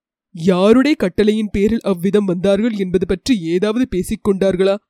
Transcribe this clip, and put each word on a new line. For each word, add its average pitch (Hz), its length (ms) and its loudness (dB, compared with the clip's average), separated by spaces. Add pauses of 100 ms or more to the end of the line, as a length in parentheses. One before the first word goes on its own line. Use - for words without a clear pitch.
(320)
யாருடைய 202 680 4
கட்டளையின் 214 540 0
பேரில் 214 300 0
அவ்விதம் 196 440 -2
வந்தார்கள் 196 520 0
என்பது 185 280 -2
பற்றி 196 360 -2
ஏதாவது 202 480 -2
பேசிக்கொண்டார்களா? 190 840 0 (140)